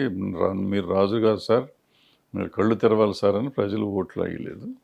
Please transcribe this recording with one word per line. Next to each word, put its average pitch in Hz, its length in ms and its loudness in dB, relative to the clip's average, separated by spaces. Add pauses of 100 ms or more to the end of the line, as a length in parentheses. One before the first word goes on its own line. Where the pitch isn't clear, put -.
(400)
"రా-, 95 280 0
మీరు 98 180 -2
రాజు 95 300 2
కాదు 110 220 2
సార్, 120 260 0 (720)
మీరు 95 140 -4
కళ్ళు 107 260 2
తెరవాలి 107 400 4
సార్" 101 200 2
అని 117 140 -2
ప్రజలు 107 360 -2
ఓట్లు 98 380 -4
వేయలేదు. - 440 -8 (180)